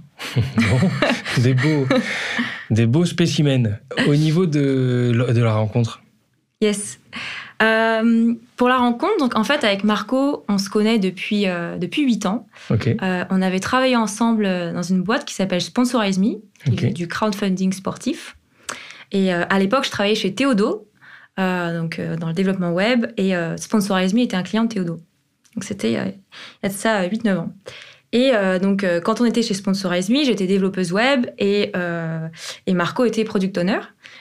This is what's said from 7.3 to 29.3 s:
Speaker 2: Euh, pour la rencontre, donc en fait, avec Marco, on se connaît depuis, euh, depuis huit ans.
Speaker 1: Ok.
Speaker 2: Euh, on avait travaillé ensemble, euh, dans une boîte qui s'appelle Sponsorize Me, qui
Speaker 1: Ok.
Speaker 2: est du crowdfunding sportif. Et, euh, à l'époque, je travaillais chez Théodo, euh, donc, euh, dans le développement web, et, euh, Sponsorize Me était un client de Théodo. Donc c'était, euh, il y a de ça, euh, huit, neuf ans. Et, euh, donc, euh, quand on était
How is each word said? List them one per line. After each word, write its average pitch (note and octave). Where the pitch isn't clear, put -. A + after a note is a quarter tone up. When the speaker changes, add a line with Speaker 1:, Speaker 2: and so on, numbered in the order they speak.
Speaker 2:
Euh, A3+
pour B3
la B3+
rencontre, B3
donc B3
en A3
fait, D4
avec G3+
Marco, C4
on G3+
se G3
connaît G#3+
depuis, F#3+
euh, F3
depuis F3
huit A#3
ans. G3+
Speaker 1:
Ok. A2
Speaker 2:
Euh, F#3
on F#3
avait F#3
travaillé B3+
ensemble, A3
euh, F3
dans F3
une F3+
boîte A3+
qui -
s'appelle F#3
Sponsorize A3+
Me, B3
qui B2+
Speaker 1:
Ok. -
Speaker 2:
est A#2+
du E3+
crowdfunding F#3+
sportif. -
Et, F#3+
euh, E3+
à G3
l'époque, A#3
je -
travaillais G#3
chez F#3+
Théodo, C4
euh, F3
donc, E3
euh, E3
dans E3
le E3
développement F#3
web, A3+
et, F#3+
euh, E3
Sponsorize F#3+
Me B3
était A#3+
un F3+
client A3
de A3+
Théodo. E3+
Donc -
c'était, G#3+
euh, -
il -
y -
a -
de G3
ça, G#3+
euh, F3+
huit, A3
neuf F#3
ans. E3
Et, C4
euh, F#3
donc, G3
euh, E3+
quand A3
on A#3+
était A#3